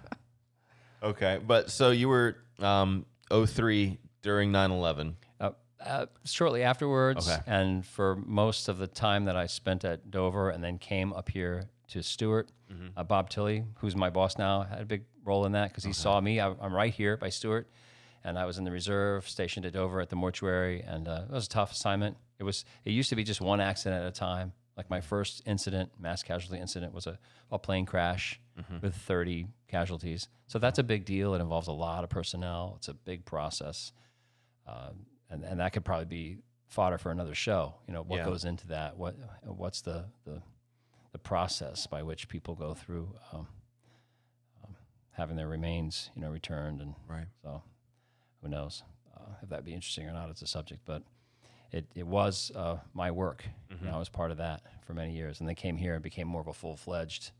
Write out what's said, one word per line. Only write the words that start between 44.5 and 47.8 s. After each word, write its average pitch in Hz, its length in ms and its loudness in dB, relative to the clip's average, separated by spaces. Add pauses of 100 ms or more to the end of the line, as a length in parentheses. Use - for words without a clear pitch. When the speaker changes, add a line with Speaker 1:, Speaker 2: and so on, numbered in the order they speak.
Speaker 2:
um, - 140 -18 (360)
having 80 240 -4
their 78 120 -4
remains, 80 680 -4
you - 60 -10
know, 78 80 -6
returned? 76 540 -6
And 73 120 -10 (140)
Speaker 1:
Right. 82 200 -8 (140)
Speaker 2:
so 73 200 -12 (800)